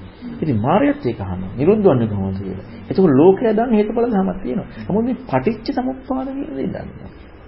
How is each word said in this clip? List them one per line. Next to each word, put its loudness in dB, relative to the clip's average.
ඉතින් 0
මාර්යත් 2
ඒක -2
අහනවා -6
නිරුද්ධ 4
වන්නේ 4
කොහොමද -2
කියලා. -8
එතකොට 4
ලෝකයා 6
දන්න 0
හේතුඵල 2
ධමයක් 0
තියෙනවා. -6
නමුත් 0
මේ -2
පටිච්ච -2
සමුප්පාද -4
කියන -8
දේ -6
දන්නේ -8
නැහැ. -18